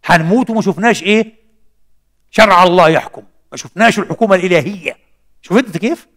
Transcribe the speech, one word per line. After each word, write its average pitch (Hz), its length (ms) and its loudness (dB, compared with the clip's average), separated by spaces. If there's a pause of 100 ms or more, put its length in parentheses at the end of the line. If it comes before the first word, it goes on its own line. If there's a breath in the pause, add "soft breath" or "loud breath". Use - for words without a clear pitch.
حنموت 175 480 0
وما 220 120 -2
شفناش، 208 400 -2
إيه، 214 320 -2 (960)
شرع 196 320 4
الله 175 260 4
يحكم، - 340 -4 (300)
ما 139 40 -18
شفناش 208 420 -2
الحكومة 202 360 -2
الإلهية". 175 640 -2 (460)
شوف 185 160 -2
أنت 220 200 -4
كيف؟ 247 280 -6 (100)